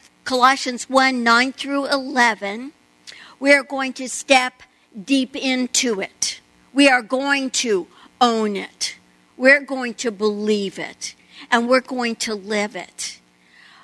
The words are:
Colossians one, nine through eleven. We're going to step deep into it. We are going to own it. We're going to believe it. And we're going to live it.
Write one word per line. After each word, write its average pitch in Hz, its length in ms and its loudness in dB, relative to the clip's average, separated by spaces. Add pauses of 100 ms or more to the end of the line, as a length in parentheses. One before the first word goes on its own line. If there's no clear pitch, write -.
(260)
Colossians 254 640 0
one, 262 340 2
nine 233 300 4
through 277 340 -4
eleven. 247 840 -2 (640)
We're 277 240 4
going 269 300 -6
to 262 160 -10
step - 540 0 (420)
deep 269 300 0
into 254 640 -2
it. - 400 -8 (320)
We 277 160 6
are 254 120 2
going 269 500 -2
to 202 360 -2 (320)
own 220 360 2
it. - 420 -10 (400)
We're 277 240 6
going 254 340 -6
to 233 160 -6
believe 208 640 -2
it. - 380 -12 (340)
And 233 200 2
we're 254 100 4
going 240 380 -6
to 220 180 -6
live 208 400 -4
it. - 460 -14 (640)